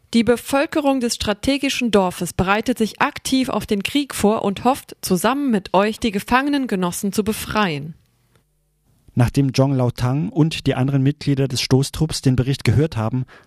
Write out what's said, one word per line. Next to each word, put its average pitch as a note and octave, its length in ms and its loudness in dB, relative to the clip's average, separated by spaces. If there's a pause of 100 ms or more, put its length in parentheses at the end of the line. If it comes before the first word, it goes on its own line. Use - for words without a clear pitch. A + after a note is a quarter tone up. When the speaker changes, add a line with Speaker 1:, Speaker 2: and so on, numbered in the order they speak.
(120)
Speaker 1:
"Die A#3 100 4
Bevölkerung C4+ 800 0
des A#3 160 -2
strategischen C4 720 -2
Dorfes F#3 440 0
bereitet G#3 440 0
sich - 240 0
aktiv C4 460 0
auf G#3 180 -4
den G3+ 160 -2
Krieg C#4+ 320 -2
vor G#3+ 300 0
und G3 180 -4
hofft, - 380 -2
zusammen B3+ 500 0
mit G#3 240 0
euch G#3 240 2
die A#3 140 -2
gefangenen C4 560 0
Genossen F#3 440 -2
zu G#3+ 120 0
befreien." E3+ 680 -4 (1200)
Speaker 2:
Nachdem B2+ 380 2
Zhong C3+ 220 2
Lao B2 160 0
Tang C#3 360 -2
und D#3 380 -2
die C3+ 80 2
anderen C3+ 300 0
Mitglieder C#3 420 0
des B2+ 140 -4
Stoßtrupps - 600 0
den C3 140 2
Bericht B2+ 300 0
gehört C3+ 320 2
haben, A#2 300 -2 (200)